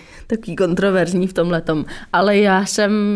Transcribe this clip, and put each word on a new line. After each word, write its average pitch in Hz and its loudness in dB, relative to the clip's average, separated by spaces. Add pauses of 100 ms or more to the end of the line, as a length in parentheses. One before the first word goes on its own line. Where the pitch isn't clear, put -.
(280)
takový 220 -6
kontroverzní 185 0
v 180 -8
tomhletom. 165 -2 (280)
Ale 196 2
já 196 4
jsem 208 0 (240)